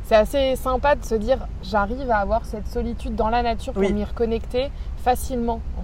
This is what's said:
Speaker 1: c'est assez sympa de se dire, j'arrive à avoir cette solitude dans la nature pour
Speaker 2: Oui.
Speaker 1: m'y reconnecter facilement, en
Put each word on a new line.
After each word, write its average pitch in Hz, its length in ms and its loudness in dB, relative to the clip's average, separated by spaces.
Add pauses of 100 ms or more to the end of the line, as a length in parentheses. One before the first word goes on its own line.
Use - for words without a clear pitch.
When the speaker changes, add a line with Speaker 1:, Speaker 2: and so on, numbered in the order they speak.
Speaker 1:
c'est - 120 2
assez 262 400 4
sympa 254 380 2
de - 100 -2
se 226 120 -2
dire, 226 240 2 (240)
j'arrive 233 480 0
à 214 60 4
avoir 202 280 0
cette 214 220 -6
solitude 233 480 -4
dans 214 140 2
la 240 120 2
nature 233 320 -2
pour 196 80 0
Speaker 2:
Oui. 202 100 4
Speaker 1:
m'y 208 120 0
reconnecter 233 680 -2 (340)
facilement, 240 560 0 (200)
en 180 40 -4